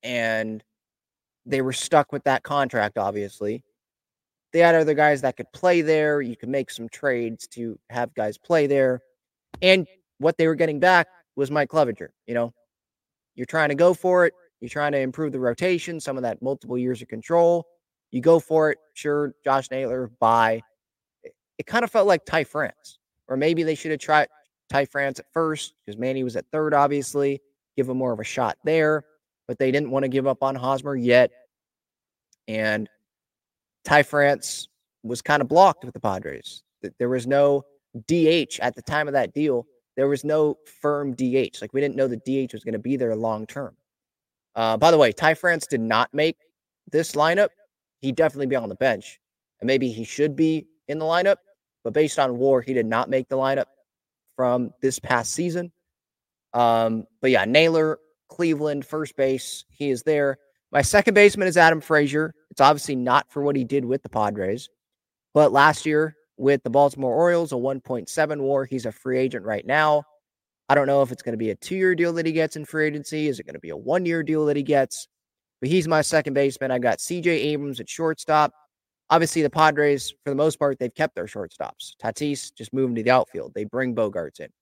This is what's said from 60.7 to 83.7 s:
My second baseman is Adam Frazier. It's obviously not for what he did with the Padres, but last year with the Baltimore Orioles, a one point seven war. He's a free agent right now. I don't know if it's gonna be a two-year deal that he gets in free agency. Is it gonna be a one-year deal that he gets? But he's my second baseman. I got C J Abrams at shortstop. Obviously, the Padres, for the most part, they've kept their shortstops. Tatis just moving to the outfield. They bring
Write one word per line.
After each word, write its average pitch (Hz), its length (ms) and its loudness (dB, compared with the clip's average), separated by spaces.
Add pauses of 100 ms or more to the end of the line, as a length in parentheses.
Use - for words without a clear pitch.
My 143 80 2
second 208 320 2
baseman 202 340 6
is 170 120 2
Adam 165 240 6
Frazier. 151 500 0 (180)
It's - 120 0
obviously 143 340 2
not 127 340 0
for 143 120 -6
what 143 120 0
he 135 100 -2
did 135 200 -2
with 131 180 -4
the - 60 -16
Padres, 104 640 -4 (640)
but 147 180 6
last 143 320 4
year 156 320 -2 (220)
with 135 240 0
the 123 80 -8
Baltimore 135 440 2
Orioles, 170 380 0
a 131 60 -4
one 131 240 -6
point 120 260 -8
seven 151 340 -4
war. 135 220 -2
He's 127 220 -8
a 113 60 -6
free 127 260 -4
agent 127 260 -4
right 104 220 -6
now. 151 380 2 (640)
I 139 40 6
don't 143 120 4
know 139 160 4
if 127 100 -2
it's 110 80 -14
gonna 117 160 -6
be 110 140 -4
a 98 40 -4
two-year 185 400 -2
deal 170 200 0
that 165 100 -4
he 160 80 -2
gets 160 240 -2
in 151 80 -12
free 156 220 -2
agency. 151 420 -4
Is 127 100 -4
it - 80 -14
gonna 71 120 -16
be 82 100 -16
a 78 80 -8
one-year 165 460 -2
deal 151 240 0
that 147 100 0
he 147 60 -2
gets? 135 440 -2 (540)
But 131 80 -4
he's 170 180 2
my 160 140 2
second 151 320 0
baseman. 135 380 0
I 127 80 0
got 120 240 0
C 175 180 -6
J 170 120 2
Abrams 143 480 -4
at 151 100 -12
shortstop. 156 640 0 (560)
Obviously, 165 320 2
the 143 80 2
Padres, 147 640 2 (100)
for 143 60 -6
the 139 40 -2
most 147 240 0
part, 139 200 -2
they've 123 160 -6
kept 156 200 -2
their 90 120 -8
shortstops. - 760 -12
Tatis 139 520 -6
just - 180 -16
moving 131 220 -2
to 113 80 -4
the 117 80 0
outfield. 113 420 -2
They 104 120 -8
bring 123 300 -6